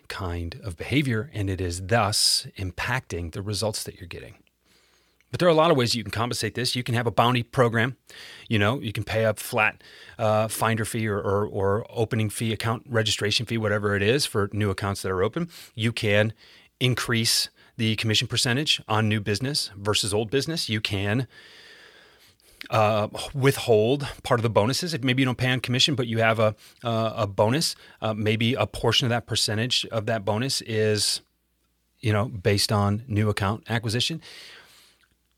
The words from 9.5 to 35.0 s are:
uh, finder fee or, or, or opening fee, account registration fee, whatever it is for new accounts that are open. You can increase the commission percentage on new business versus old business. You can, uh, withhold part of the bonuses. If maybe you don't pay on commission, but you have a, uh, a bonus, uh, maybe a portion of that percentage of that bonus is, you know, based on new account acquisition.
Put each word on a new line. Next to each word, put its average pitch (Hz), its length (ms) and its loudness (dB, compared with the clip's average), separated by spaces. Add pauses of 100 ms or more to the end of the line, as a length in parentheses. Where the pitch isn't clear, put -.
uh, 107 320 2
finder 110 340 0
fee 110 240 -4
or, 101 120 -2
or, 101 260 0
or 98 440 0
opening 110 400 -2
fee, 110 220 -4
account 117 340 -4
registration 110 600 0
fee, 117 120 -2
whatever 104 380 0
it 98 60 2
is 127 240 2
for 104 260 -2
new 104 180 0
accounts 98 320 -4
that 95 100 -2
are 92 120 0
open. 165 260 -2 (240)
You 113 200 -2
can 107 400 2 (480)
increase 117 680 0 (280)
the 110 180 0
commission 110 320 0
percentage 127 600 0
on 107 200 2
new 107 140 2
business 113 560 -2
versus 101 360 -2
old 107 160 -2
business. 156 380 -2
You 110 140 -2
can, 104 460 -2 (1400)
uh, 107 380 2 (260)
withhold 131 760 2 (160)
part 120 160 2
of 107 40 -2
the 117 60 2
bonuses. 127 440 0
If 127 80 -6
maybe 127 200 2
you 131 40 4
don't 127 120 0
pay 127 120 0
on 127 120 0
commission, 123 340 2
but 123 120 -2
you 113 120 -2
have 113 200 4
a, 107 160 4 (280)
uh, 113 320 -2
a 107 100 -2
bonus, 107 500 2 (260)
uh, 110 120 0
maybe 110 400 2
a 104 140 0
portion - 380 0
of 117 40 2
that 117 160 0
percentage 113 600 -2
of 110 220 -4
that 113 180 -2
bonus 110 360 0
is, 107 600 0 (800)
you 110 100 2
know, 104 140 2
based 104 460 0
on 104 360 2
new 107 220 0
account 101 400 -2
acquisition. 117 520 -2 (1160)